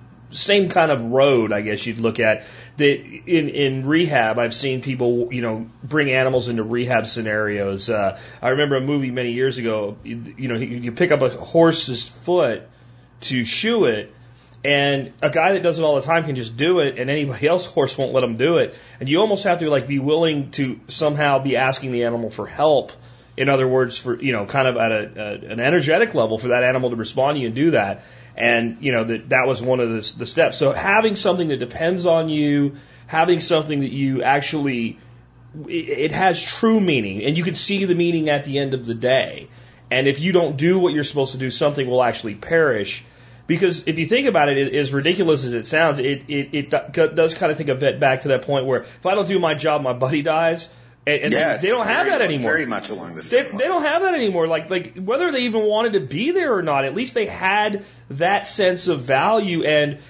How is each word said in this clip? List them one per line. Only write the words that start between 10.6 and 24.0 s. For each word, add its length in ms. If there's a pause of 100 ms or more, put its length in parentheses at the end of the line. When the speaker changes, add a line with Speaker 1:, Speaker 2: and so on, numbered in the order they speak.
Speaker 1:
you 140
pick 200
up 80
a 80
horse's 800
foot 540 (600)
to 220
shoe 420
it, 240 (540)
and 560
a 80
guy 240
that 100
does 160
it 40
all 140
the 60
time 220
can 120
just 200
do 240
it, 180
and 120
anybody 380
<laughs> 0
else's 240
horse 260
won't 160
let 100
him 140
do 200
it. 160 (260)
And 80
you 120
almost 240
have 140
to, 100
like, 180
be 120
willing 540
to 360
somehow 520
be 180
asking 340
the 120
animal 260
for 160
help. 460 (440)
In 120
other 200
words, 300
for, 220